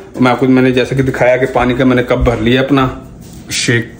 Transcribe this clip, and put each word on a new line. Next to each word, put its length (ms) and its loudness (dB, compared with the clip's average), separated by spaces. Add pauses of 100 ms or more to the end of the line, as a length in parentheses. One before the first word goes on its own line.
(200)
मैं 100 4
आपको, 180 0
मैंने 240 4
जैसा 240 -2
कि 60 0
दिखाया 340 2
कि 100 0
पानी 300 0
का 80 0
मैंने 180 2
कप 160 0
भर 220 0
लिया 220 2
अपना, 440 -2 (460)
shake 480 -2